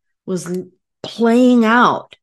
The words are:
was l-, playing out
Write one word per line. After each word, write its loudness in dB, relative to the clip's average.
was -8
l-, -10
playing 2
out 0